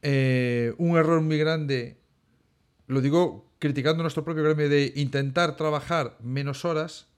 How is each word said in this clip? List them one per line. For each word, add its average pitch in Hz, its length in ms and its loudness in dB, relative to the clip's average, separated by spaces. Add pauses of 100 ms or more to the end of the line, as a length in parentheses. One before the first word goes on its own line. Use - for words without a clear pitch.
eh, 127 760 0
un 170 200 2
error 160 240 4
muy 156 160 0
grande, 151 600 2 (880)
lo 131 140 0
digo 143 580 0
criticando 147 440 0
nuestro 156 200 -4
propio 156 200 -4
gremio, 151 260 2
de 143 260 2
intentar 143 640 -2
trabajar 151 640 -4
menos 135 440 -6
horas 160 420 -4 (100)